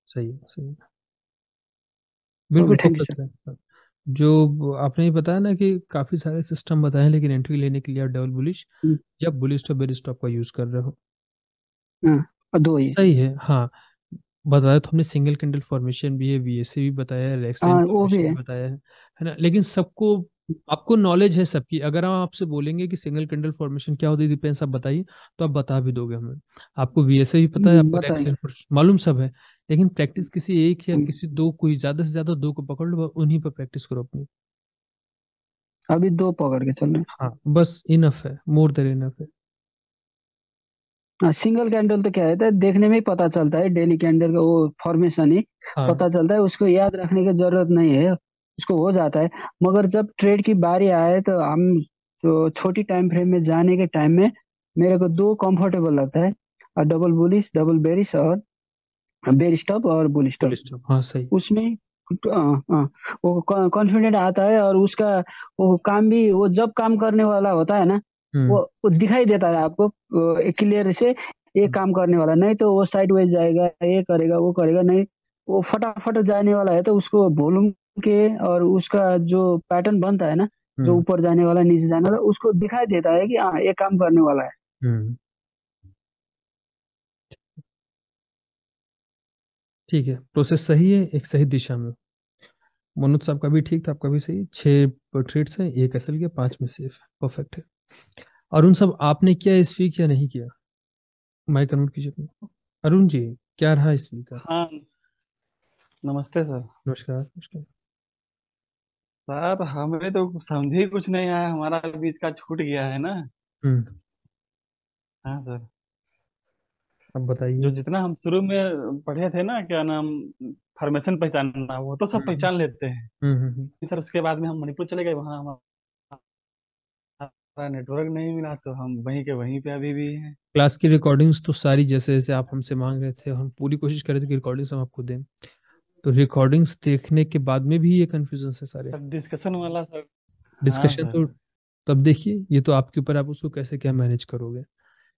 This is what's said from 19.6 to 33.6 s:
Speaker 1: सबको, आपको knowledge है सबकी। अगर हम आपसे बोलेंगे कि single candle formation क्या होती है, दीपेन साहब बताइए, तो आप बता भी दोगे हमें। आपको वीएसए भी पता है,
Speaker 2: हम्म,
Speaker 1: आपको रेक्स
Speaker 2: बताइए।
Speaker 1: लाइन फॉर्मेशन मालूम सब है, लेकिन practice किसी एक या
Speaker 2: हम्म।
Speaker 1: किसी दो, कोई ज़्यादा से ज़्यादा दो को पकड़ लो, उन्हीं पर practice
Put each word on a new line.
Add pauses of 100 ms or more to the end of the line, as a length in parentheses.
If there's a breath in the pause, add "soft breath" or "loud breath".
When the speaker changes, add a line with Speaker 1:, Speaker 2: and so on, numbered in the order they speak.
Speaker 1:
सबको, (420)
आपको
knowledge
है
सबकी।
अगर
हम
आपसे
बोलेंगे
कि
single
candle
formation
क्या
होती
है,
दीपेन
साहब
बताइए, (320 soft breath)
तो
आप
बता
भी
दोगे
हमें। (420 soft breath)
आपको
वीएसए
भी
पता
है,
Speaker 2:
हम्म,
Speaker 1:
आपको
रेक्स
Speaker 2:
बताइए।
Speaker 1:
लाइन
फॉर्मेशन
मालूम
सब
है, (360 soft breath)
लेकिन
practice
किसी
एक
या
Speaker 2:
हम्म।
Speaker 1:
किसी
दो,
कोई
ज़्यादा
से
ज़्यादा
दो
को
पकड़
लो,
उन्हीं
पर
practice